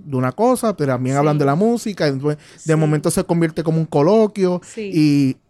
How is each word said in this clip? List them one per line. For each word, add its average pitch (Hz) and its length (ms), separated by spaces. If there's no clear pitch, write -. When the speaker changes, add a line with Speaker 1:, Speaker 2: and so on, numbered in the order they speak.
Speaker 1:
de 143 100
una 127 160
cosa, 233 460
pero 135 160
también 127 220
Speaker 2:
Sí. - 40
Speaker 1:
hablan 151 180
de 151 80
la 139 100
música, 208 520
y 139 40
después 147 260
de - 360
Speaker 2:
Sí. 160 60
Speaker 1:
momento 156 320
se 190 140
convierte 165 380
como 160 160
un 160 60
coloquio, 185 800
Speaker 2:
Sí. 214 300
Speaker 1:
y 143 440